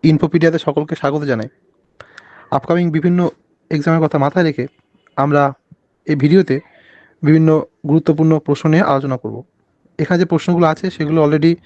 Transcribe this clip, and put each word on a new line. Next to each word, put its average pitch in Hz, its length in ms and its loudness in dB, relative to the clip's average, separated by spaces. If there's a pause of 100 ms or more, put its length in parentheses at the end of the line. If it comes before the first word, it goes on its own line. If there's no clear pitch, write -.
ইনফোপিডিয়াতে 160 560 2
সকলকে 151 380 -4
স্বাগত 147 260 -4
জানাই। 123 260 -4 (1000)
আপকামিং 170 400 -2
বিভিন্ন 175 400 0 (400)
এক্সামের 160 380 0
কথা 151 100 -2
মাথায় 147 260 0
রেখে 143 220 -4 (500)
আমরা 143 360 0 (540)
এই 156 100 -2
ভিডিওতে 147 440 2 (640)
বিভিন্ন 156 440 4 (220)
গুরুত্বপূর্ণ 160 500 2
প্রশ্ন 147 320 -2
নিয়ে 165 120 4
আলোচনা 135 340 -2
করব। 110 260 -12 (560)
এখানে 170 220 0
যে 180 60 2
প্রশ্নগুলো 170 400 0
আছে 156 240 -2
সেগুলো 156 360 0
already 156 280 2 (120)